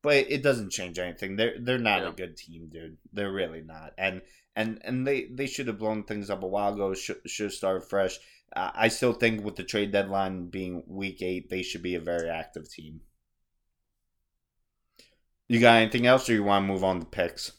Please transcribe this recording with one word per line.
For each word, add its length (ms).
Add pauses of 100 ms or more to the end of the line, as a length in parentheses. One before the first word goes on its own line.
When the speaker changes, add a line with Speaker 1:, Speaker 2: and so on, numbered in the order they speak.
Speaker 1:
but 120 (160)
it 120
doesn't 300
change 260
anything. 380
They're, 240
they're 180
not 240
Speaker 2:
Yeah. 60
Speaker 1:
a 40
good 260
team, 340
dude. 240 (160)
They're 180
really 320
not. 360
And, 240 (340)
and, 260
and 240
they, 200
they 200
should 220
have 100
blown 260
things 260
up 120
a 60
while 260
ago. 200
Sh-, 160 (160)
should 180
have 80
started 360
fresh. 300 (380)
Uh, 180
I 140
still 240
think 320
with 120
the 60
trade 300
deadline 560
being 380
week 360
eight, 280
they 120
should 200
be 120
a 60
very 280
active 400
team. 340 (2500)
You 120
got 160
anything 300
else, 220
or 60
you 100
wanna 220
move 180
on 160
to 60
picks? 520